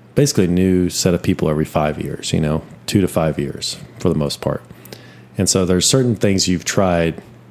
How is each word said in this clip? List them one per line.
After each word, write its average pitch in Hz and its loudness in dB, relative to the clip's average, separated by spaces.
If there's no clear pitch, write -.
basically 139 2
a - 0
new 90 2
set - 0
of 87 -2
people 78 0
every 78 0
five 76 -2
years, - -8
you 87 0
know, 78 0
two 104 2
to 87 2
five 80 0
years - -8
for - 0
the 80 2
most 73 -2
part. - -4
And 95 0
so 92 2
there's 90 2
certain 123 2
things 98 0
you've 90 0
tried 85 0